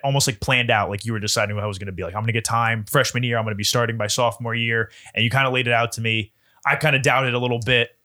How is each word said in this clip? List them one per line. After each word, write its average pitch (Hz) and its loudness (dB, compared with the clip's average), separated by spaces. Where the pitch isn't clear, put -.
almost, 139 2
like, 123 -2
planned 123 2
out, 104 2
like, 101 -6
you 117 -4
were 110 -2
deciding 104 -2
what 104 -4
I - -2
was 101 -6
gonna 101 -10
be. 92 -8
Like, 85 -6
"I'm 107 -4
gonna 113 0
get 113 0
time 113 0
freshman 123 0
year. 120 0
I'm 110 0
gonna 107 -4
be 101 -4
starting 117 0
by 107 -2
sophomore 117 -2
year." 117 -2
And 110 0
you 117 2
kinda 135 2
laid 127 0
it 120 0
out 117 2
to - -6
me. 110 -2
I 143 2
kinda 147 2
doubted 131 2
a 123 0
little 123 0
bit, 120 2